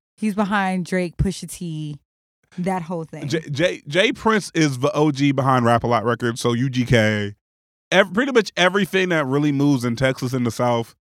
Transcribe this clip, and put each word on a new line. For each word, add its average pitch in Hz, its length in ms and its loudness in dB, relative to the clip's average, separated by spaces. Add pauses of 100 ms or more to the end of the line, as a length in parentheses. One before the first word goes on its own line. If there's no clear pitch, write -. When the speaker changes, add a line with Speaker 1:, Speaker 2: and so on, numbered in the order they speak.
(160)
Speaker 1:
He's 214 180 -2
behind 190 520 -2
Drake, 180 320 -4
Pusha 180 320 -2
T, 156 480 -10 (600)
that 185 240 -2
whole 165 220 -8
thing. 156 240 -12
Speaker 2:
Jay, 160 120 -2 (100)
Jay, 160 360 -2
Jay 185 260 0
Prince 220 420 0
is 151 240 0
the 139 140 0
O 151 180 2
G 139 220 2
behind 131 340 2
Rap 117 180 4
A - 20 0
Lot 117 180 2
Records, 117 360 -2
so 120 140 0
U 127 160 -2
G 123 160 -2
K. 107 480 2 (580)
Ev-, 180 220 4
pretty 247 180 0
much 233 240 2
everything 185 540 2
that 156 160 0
really 143 260 2
moves 139 320 2
in 120 100 0
Texas 131 380 -2
and 123 140 -2
the 113 40 0
South, 120 440 -2 (240)